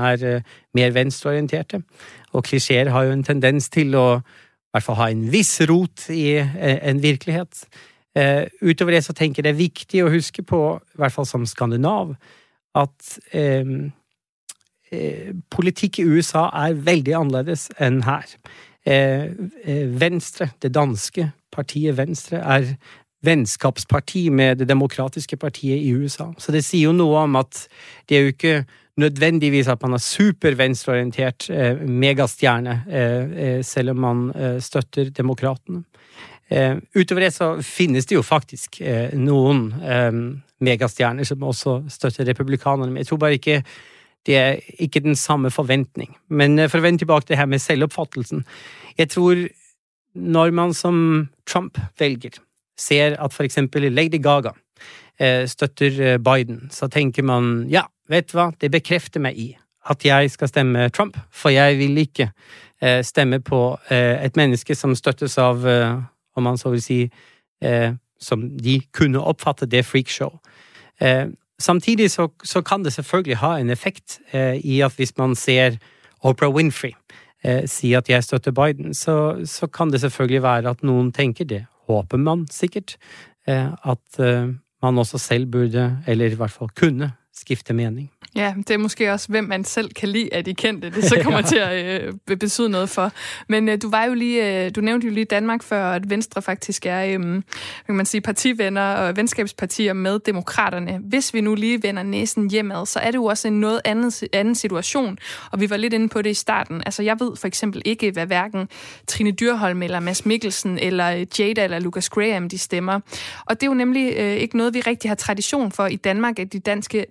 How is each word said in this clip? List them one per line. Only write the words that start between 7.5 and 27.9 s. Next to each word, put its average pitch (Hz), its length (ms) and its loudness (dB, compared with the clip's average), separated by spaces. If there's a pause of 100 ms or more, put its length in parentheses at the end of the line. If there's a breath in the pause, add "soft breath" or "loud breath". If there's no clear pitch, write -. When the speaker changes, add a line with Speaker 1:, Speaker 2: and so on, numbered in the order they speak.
Speaker 1:
Eh, 143 320 4 (140)
utover 175 300 2
det 165 120 4
så 156 100 -8
tenker 147 300 -2
jeg - 0 -
det 151 100 2
er 165 160 2
viktig - 360 -2
å 160 40 4
huske 165 320 0
på, 165 380 0
i - 180 -20
hvert 139 160 0
fall 139 120 -4
som 120 200 -2
skandinav, 139 680 -2 (600 soft breath)
at, - 440 -2 (140)
ehm, 139 580 -2 (1000)
eh, - 420 -6 (180)
politikk 185 480 -2
i 185 40 2
U 160 140 6
S 170 160 0
A 160 140 2 (200)
er 165 60 0
veldig 151 400 2
annerledes 147 640 -2
enn 131 260 2
her. 143 200 -2 (640 loud breath)
Eh, 135 440 2 (340)
eh, 147 220 -2 (140)
Venstre, 170 500 -2 (120)
det 131 120 -2
danske 147 580 -2 (200)
partiet 147 460 -2
Venstre, 160 400 -4
er 135 400 0 (480 loud breath)
vennskapsparti 156 1040 0
med 131 300 4
det 127 100 0
demokratiske 135 680 -2
partiet 139 440 -4
i 139 100 0
U 139 160 0
S - 120 -8
A. 165 180 -10
Så - 140 -6
det 151 120 2
sier 160 220 2
jo 160 80 4
noe 156 300 4
om 143 120 2
at - 320 -2 (400 loud breath)